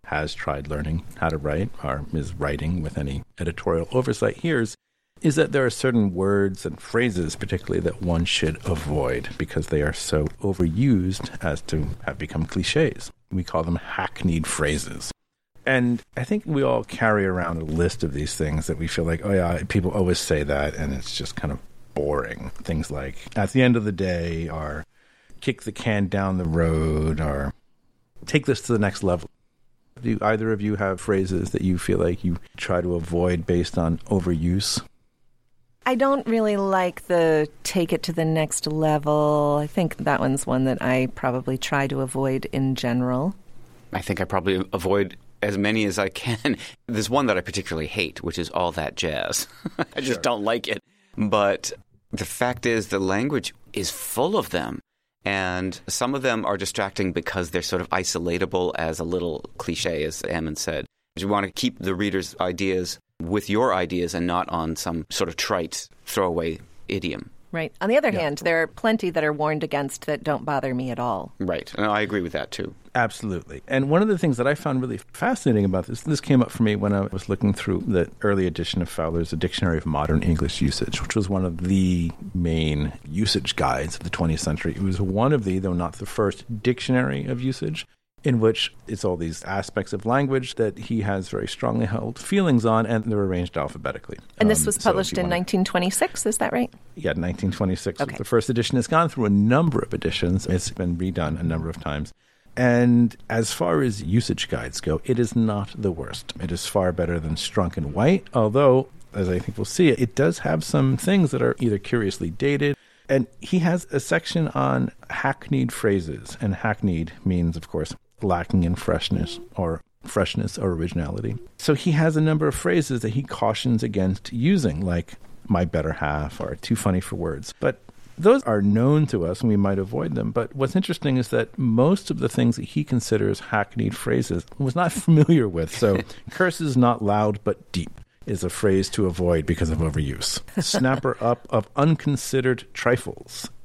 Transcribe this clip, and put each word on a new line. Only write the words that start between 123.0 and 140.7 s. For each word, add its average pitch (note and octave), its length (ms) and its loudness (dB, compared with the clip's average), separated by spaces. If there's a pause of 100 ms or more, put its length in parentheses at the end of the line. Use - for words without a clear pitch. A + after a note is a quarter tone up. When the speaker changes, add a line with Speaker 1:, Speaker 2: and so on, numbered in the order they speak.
Speaker 1:
that A2 140 -2
he C#3 100 0
cautions A2 580 0
against F#2+ 500 0
using, A#2+ 480 2
like F2 340 -2 (340)
"my F2+ 160 4
better D#2+ 300 0
half" D2 460 -2
or - 140 -6
"too - 220 -2
funny F#2 240 2
for G2+ 160 -8
words." E2 420 -6
But C#3 220 0 (360)
those A#3+ 280 6
are G#2 180 4
known B2 460 6
to F2+ 180 0
us F2+ 140 -2
and A#2+ 80 2
we G#2+ 80 6
might G2 220 4
avoid C3 360 -2
them. A2 160 -2
But A2+ 240 -2
what's C3+ 220 0
interesting D#3 400 0
is B2+ 120 0
that A#2 300 0
most C3 520 4
of - 100 -2
the B2 80 2
things A#2 280 4
that - 100 -8
he D3 180 -2
considers G#2 560 0
hackneyed A2 560 -2
phrases A#2+ 500 0 (100)
was C3+ 200 -2
not F3 160 2
<laughs> - 120 -6
familiar D3+ 440 8
with. E2 280 -4
So, G2+ 240 4 (140)
Speaker 3:
<laughs> - 160 -16
Speaker 1:
"curse F3+ 320 0
is C#3 160 0
not A#2+ 260 4
loud G#2 400 4
but - 280 -2
deep" - 280 -4 (260)
is G2+ 180 -4
a F2 40 -2
phrase F#2+ 420 4
to G#2 160 2
avoid F2 380 2
because E2 240 0
of D#2 100 0
overuse. D2+ 640 -2 (100)
Speaker 3:
<laughs> F3+ 120 -2
Speaker 1:
"Snapper C3 580 0